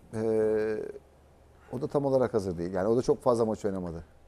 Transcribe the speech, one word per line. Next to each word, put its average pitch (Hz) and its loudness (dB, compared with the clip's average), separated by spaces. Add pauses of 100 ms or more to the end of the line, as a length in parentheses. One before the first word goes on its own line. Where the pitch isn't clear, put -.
(140)
Ee, 110 -4
o 123 -6
da 151 -4
tam 139 0
olarak 131 2
hazır 95 0
değil. 87 -4
Yani 95 0
o 117 4
da 123 2
çok - 0
fazla 117 2
maç 110 -2
oynamadı. 90 -6 (240)